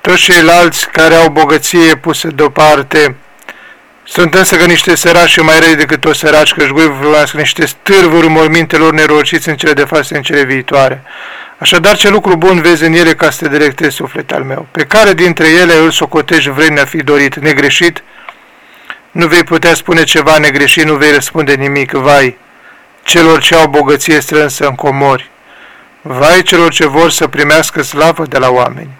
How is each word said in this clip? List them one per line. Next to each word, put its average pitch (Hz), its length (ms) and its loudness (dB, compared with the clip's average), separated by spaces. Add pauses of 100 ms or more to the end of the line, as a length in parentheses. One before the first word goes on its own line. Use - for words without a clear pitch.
toți 180 220 0
ceilalți 170 640 2
care 160 260 2
au 165 140 4
bogăție 160 680 2
puse 156 320 -6
deoparte 147 840 0 (920)
sunt 170 300 -2
însă 190 220 2
că 160 80 2
niște 175 300 2
săraci 170 340 2
și - 120 2
mai 160 200 2
răi 160 160 4
decât 151 240 -2
toți 156 180 0
săraci, 151 340 2
căci 147 160 -2
goi 151 180 0
vorbească 147 500 0
niște 156 300 -4
stârvuri 170 600 2
în 160 60 2
mormintele 160 500 0
lor, 160 100 2
nerociți 151 560 0
în 151 80 -4
cele 151 160 -2
de 143 120 0
față, 151 300 -4
în 147 80 -6
cele 143 200 -2
viitoare. 131 600 -2 (560)
Așadar, 180 380 0
ce 208 120 0
lucru 196 280 0
bun 175 240 2
vezi 160 240 0
în 165 80 2
ele, 165 220 2
ca 160 160 0
să - 120 -10
te 160 60 -4
delectezi, 147 460 -2
suflet 147 380 -10
al 147 100 -6
meu? 135 280 -10
Pe 156 140 -6
care 208 280 2
dintre 170 360 0
ele 170 260 2
îl 160 160 4
socotești 151 600 -2
vrednic 147 300 0
a 139 40 2
fi 131 120 -10
dorit, 143 400 0
negreșit? 143 680 -2 (1080)
Nu 170 160 -2
vei 165 180 2
putea 165 300 0
spune 165 300 0
ceva 156 340 2
negreșit, 143 460 2
nu 151 100 0
vei 147 180 2
răspunde 143 420 -2
nimic. 139 360 -4
Vai 139 480 0 (640)
celor 160 380 2
ce - 140 -2
au 160 120 4
bogăție 151 540 0
strânsă 147 460 -4
în 135 80 -4
comori! 135 560 -2 (760)
Vai 151 360 2
celor 170 300 0
ce - 140 -2
vor 156 240 2
să 156 160 -2
primească 147 560 -2
slavă 156 420 -2
de 139 140 -6
la 127 120 0
oameni! 127 500 -2